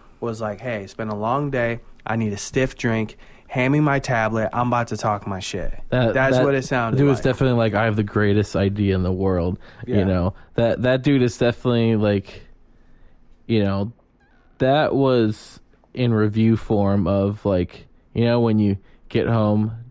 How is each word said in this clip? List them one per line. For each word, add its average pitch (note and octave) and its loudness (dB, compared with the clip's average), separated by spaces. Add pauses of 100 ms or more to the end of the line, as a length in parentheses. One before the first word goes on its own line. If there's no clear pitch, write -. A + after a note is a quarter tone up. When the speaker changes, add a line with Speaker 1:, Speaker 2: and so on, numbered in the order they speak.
(200)
Speaker 1:
was A2+ -6
like, G#2 -6
"Hey, A2+ -8
it's - -16
been A2 -8
a G#2+ -6
long C3 -2
day. A#2+ -2 (260)
I A2+ -4
need G#2+ -2
a G2 -6
stiff - -2
drink. A2 -2 (300)
Hand C3 0
me D3+ 4
my C#3 2
tablet. A2 -2
I'm A#2+ -2
about A#2+ 0
to G#2+ -4
talk G#2 -4
my F#2+ -6
shit." - -4 (160)
Speaker 2:
That, A#2+ 2
Speaker 1:
That's C3 2
Speaker 2:
that B2+ 4
Speaker 1:
what C#3 2
it C3 -2
sounded B2 -2
Speaker 2:
dude C#3+ 4
was C3 4
Speaker 1:
like. - -4
Speaker 2:
definitely B2+ 2
like, A2 2
"I G#2+ 2
have G#2+ 0
the A2 2
greatest G#2 0
idea G2 0
in F#2 0
the F#2 0
world." F#2 -2 (260)
Speaker 1:
Yeah. B2 -2
Speaker 2:
You F#2+ 2
know, F#2 0 (220)
that, A#2 0
that B2+ 2
dude C#3 4
is B2 0
definitely, A#2 2
like, G#2 0 (1080)
you A2 2
know, G2+ -2 (680)
that C3+ 2
was B2 0 (340)
in A#2+ 0
review A2 2
form G2+ 0
of, G2+ 0
like, F2+ -2 (260)
you A#2 0
know, A#2+ 2
when A2+ 2
you G2+ 2 (320)
get - 0
home G#2+ 0 (180)